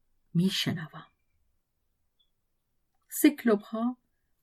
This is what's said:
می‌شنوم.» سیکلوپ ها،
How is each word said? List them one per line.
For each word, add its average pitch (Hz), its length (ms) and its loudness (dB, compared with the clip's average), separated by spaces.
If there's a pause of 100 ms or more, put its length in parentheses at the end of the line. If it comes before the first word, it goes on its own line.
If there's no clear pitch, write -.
(340)
می‌شنوم.» - 760 -2 (2000)
سیکلوپ 233 520 2
ها، 233 360 -6 (460)